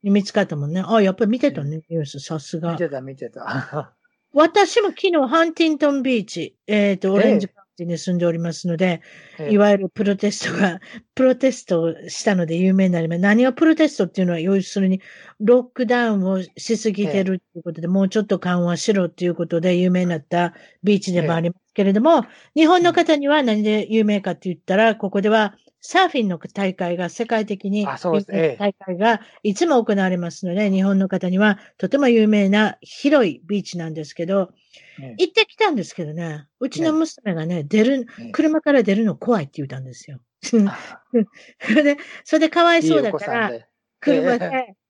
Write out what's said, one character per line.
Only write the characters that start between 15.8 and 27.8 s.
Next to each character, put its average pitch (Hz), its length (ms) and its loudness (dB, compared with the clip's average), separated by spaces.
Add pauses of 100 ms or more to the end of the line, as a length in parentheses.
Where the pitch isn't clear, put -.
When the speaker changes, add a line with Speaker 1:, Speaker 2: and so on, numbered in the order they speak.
Speaker 1:
ダ 240 240 0
ウ 202 80 0
ン 185 60 -2
を 190 180 -2
し - 340 -6
す 214 160 -2
ぎ 190 160 -2
て 196 160 0
る 185 120 -2
っ - 20 -8
て - 200 -16
い - 20 -14
う - 20 -20
こ 175 100 -8
と 160 80 -14
で、 170 60 -6
Speaker 2:
え - 20 -4
え。 - 0 -
Speaker 1:
も 190 140 2
う 196 80 2
ち 220 80 -2
ょ 208 40 0
っ 208 40 -4
と 190 120 0
緩 180 260 0
和 175 120 0
し 214 160 -2
ろ 190 140 2
っ - 20 -6
て - 160 -8
い 175 40 0
う 170 60 -2
こ 170 120 -4
と 165 160 -2
で 180 140 2
有 180 140 2
名 180 140 2
に 180 60 -2
な 160 80 -4
っ - 20 -6
た 175 340 -2 (300)
ビ 208 140 4
ー - 20 0
チ 190 140 -6
で 175 80 0
も 160 120 0
あ 165 60 0
り 170 100 -2
ま - 60 -14 (100)
す - 60 -20
け 202 120 0
れ 196 100 2
ど 214 80 2
も、 320 140 6
Speaker 2:
え - 120 0 (280)
え。 302 40 2
Speaker 1:
日 320 60 6
本 349 160 4
の 349 100 4
方 330 240 2
に 277 120 -2
は 302 140 2
何 214 200 0
で 214 280 0
有 220 140 2
名 208 160 0
か 190 120 -4
っ - 20 -4
て 185 160 -8
言 160 60 -6
っ - 40 -20
た 190 160 -2
ら、 226 140 6
Speaker 2:
う - 40 -2
ん。 220 40 -10
Speaker 1:
こ 196 120 -4
こ 202 120 -2
で 208 80 2
は 214 260 2 (320)
サ 370 180 4
ー - 20 -2
フ 294 100 -2
ィ 226 60 0
ン 196 40 -2
の 175 100 -4
大 196 360 -6
会 175 220 -4
が、 175 120 -4
世 226 180 -6
界 220 200 -2
的 202 240 -6
に 202 160 -2